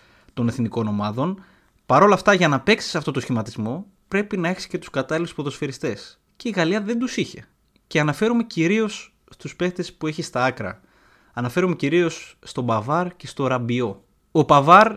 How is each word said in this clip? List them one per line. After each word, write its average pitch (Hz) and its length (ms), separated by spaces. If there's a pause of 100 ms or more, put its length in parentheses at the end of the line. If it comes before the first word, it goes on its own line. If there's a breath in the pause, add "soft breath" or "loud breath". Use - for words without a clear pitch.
(340 soft breath)
των 120 140
εθνικών 113 400
ομάδων. 107 560 (420 loud breath)
Παρ' 139 180
όλα 202 100
αυτά, 196 200
για 175 140
να 139 120
παίξεις - 360
αυτό 156 160
το 131 80
σχηματισμό, 117 640 (220)
πρέπει 202 300
να 165 100
έχεις 185 200
και 175 100
τους - 120
κατάλληλους 156 440
ποδοσφαιριστές. 139 880 (160)
Και - 120
η 226 40
Γαλλία 190 300
δεν 233 180
τους 247 180
είχε. - 300 (400)
Και 160 120
αναφέρομαι 214 440
κυρίως 208 720 (140)
στους - 260
παίχτες 180 380
που - 140
έχει 156 140
στα 123 220
άκρα. 113 380 (520 soft breath)
Αναφέρομαι 165 420
κυρίως 165 640
στον - 240
Παβάρ 135 500
και - 120
στο 135 200
Ραμπιό. 120 560 (280)
Ο 151 140
Παβάρ 175 520